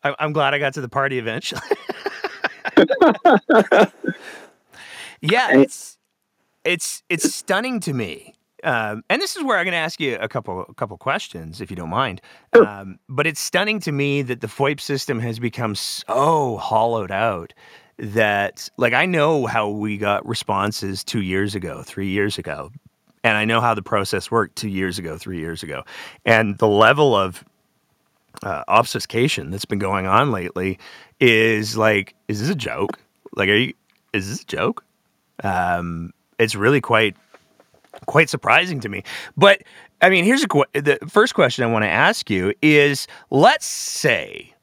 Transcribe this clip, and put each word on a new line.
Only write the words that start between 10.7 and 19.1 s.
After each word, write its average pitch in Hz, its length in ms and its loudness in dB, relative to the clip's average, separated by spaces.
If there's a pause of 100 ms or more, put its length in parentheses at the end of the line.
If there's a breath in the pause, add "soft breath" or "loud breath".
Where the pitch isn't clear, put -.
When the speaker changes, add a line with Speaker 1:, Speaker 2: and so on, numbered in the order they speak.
Speaker 1:
couple 101 240 -8
questions, 135 640 -8
if 87 80 -12
you 92 60 -10
don't 87 120 -10
mind. 101 320 -4 (340 soft breath)
Speaker 2:
Sure. 226 140 8
Speaker 1:
Um, 98 300 -14 (100)
but 139 180 -2
it's 160 140 -6
stunning 208 400 -4
to 160 120 -6
me 143 280 0
that 123 220 -6
the 110 60 -8
foip 139 320 -2
system 135 400 -6
has 113 180 -6
become 117 380 -4
so 135 840 -2
hollowed 110 520 -2
out 98 440 -4 (420 soft breath)
that, 104 800 -2
like, 120 160 2
I 135 140 4
know 151 400 2